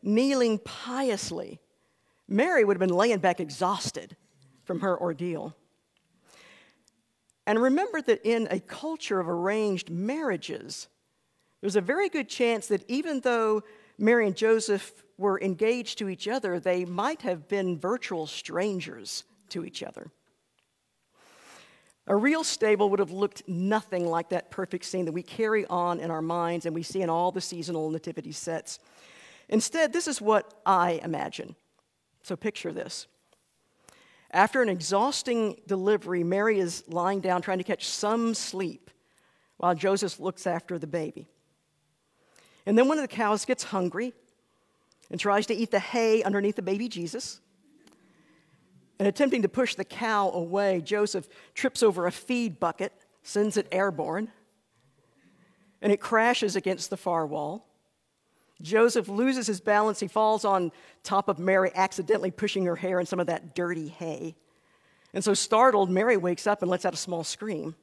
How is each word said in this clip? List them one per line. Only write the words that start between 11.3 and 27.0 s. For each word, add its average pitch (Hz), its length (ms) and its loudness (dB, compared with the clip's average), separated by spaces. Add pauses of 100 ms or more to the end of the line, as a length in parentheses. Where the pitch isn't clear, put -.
there's 196 160 -4
a 208 60 4
very 302 260 0
good 294 220 -4
chance 233 380 0
that 202 200 -2
even 285 340 -2
though 220 420 2 (340)
Mary 220 300 4
and 190 80 0
Joseph 220 680 0 (140)
were 190 240 0
engaged 214 560 -2
to 208 100 -4
each 190 200 -6
other, 208 320 -2
they 180 260 0
might 202 380 -4
have 175 240 -4
been 185 320 0
virtual 175 480 -4
strangers 165 960 -6 (260)
to 175 160 -8
each - 180 -12
other. - 280 -14 (2000)
A 196 80 4
real 294 280 4
stable 208 460 2
would 196 100 2
have 170 120 0
looked 196 360 -4
nothing 185 600 -2
like 170 220 -2
that 175 220 -4
perfect 185 340 -6
scene 180 200 -4
that 160 60 -4
we 170 120 -6
carry 220 420 0
on 175 340 -2
in 165 100 -6
our 160 120 -4
minds 170 440 -2
and 165 80 -2
we 165 100 -4
see 190 180 -4